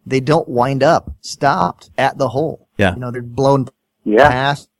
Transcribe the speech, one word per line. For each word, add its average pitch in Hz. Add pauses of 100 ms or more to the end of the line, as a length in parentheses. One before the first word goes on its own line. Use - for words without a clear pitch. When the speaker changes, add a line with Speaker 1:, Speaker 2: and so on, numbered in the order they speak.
Speaker 1:
they 131
don't 151
wind 131
up 147 (100)
stopped -
at 135
the 135
hole. 139 (100)
Speaker 2:
Yeah. 92
Speaker 1:
You 123
know, 123
they're 120
blown 135 (380)
Speaker 3:
Yeah. 120
Speaker 1:
past, 139 (120)